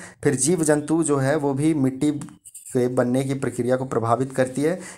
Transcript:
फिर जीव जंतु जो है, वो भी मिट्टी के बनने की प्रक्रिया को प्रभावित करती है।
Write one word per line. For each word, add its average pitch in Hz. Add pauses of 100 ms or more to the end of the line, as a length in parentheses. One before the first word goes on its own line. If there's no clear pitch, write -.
(240)
फिर 147
जीव 156
जंतु 151
जो 143
है, 135
वो 143
भी 151
मिट्टी 135 (520)
के 123
बनने 127
की 135
प्रक्रिया 123
को 127
प्रभावित 120
करती 131
है। 170 (180)